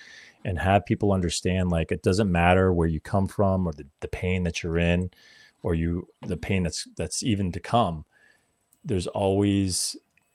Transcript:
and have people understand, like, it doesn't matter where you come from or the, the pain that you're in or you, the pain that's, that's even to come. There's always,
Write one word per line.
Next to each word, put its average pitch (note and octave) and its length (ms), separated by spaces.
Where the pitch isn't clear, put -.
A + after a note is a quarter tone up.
and F2 160
have G2 260
people G#2 260
understand, F2+ 580
like, E2 220
it D#2+ 100
doesn't G2 300
matter F2+ 400
where E2+ 160
you D#2 120
come F#2+ 280
from F#2+ 380
or D#2+ 60
the, D2 140
the - 80
pain F#2 360
that F2 180
you're E2 160
in F2 320
or F2 120
you, E2 340
the F2+ 120
pain F#2+ 240
that's, - 340
that's - 260
even G2 300
to E2+ 80
come. F2 460
There's F#2+ 240
always, G2 880